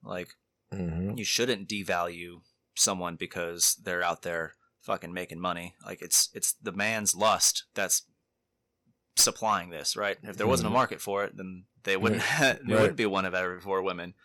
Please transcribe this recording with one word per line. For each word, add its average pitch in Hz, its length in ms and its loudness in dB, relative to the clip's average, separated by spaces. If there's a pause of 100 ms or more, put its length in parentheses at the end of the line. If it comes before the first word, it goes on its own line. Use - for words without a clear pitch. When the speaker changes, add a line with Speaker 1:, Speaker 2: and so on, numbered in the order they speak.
Speaker 1:
Like, 90 260 -8 (440)
Speaker 2:
Mm-hmm. 92 440 -2
Speaker 1:
you 107 80 -4
shouldn't 113 440 0
devalue 87 720 -2 (340)
someone 90 420 0
because 85 640 -2
they're 87 180 -2
out 85 200 0
there 82 320 -4 (280)
fucking 90 320 -6
making 90 260 -8
money. 87 360 -4 (100)
Like, 98 160 -12
it's, - 320 0
it's - 200 -2
the - 180 -8
man's 104 420 0
lust 98 520 2 (100)
that's 95 280 0 (1120)
supplying 98 540 2
this, 76 280 -4
right? 101 260 0
If 101 140 -10
there 101 100 2
wasn't 107 200 4
a - 20 0
Speaker 2:
Mm-hmm. 110 80 4
Speaker 1:
market 107 240 2
for 101 240 -2
it, - 120 -8
then 92 280 -12 (180)
they 98 140 2
wouldn't 107 240 2
Speaker 2:
Right. - 80 0
Speaker 1:
<laughs> 147 80 2 (180)
ha-, - 100 -6
there 117 120 2
Speaker 2:
Right. 110 40 8
Speaker 1:
wouldn't 92 160 4
be 113 80 2
one 95 200 2
of 90 100 -2
every 90 260 -2
four 95 220 0
women. 90 420 -4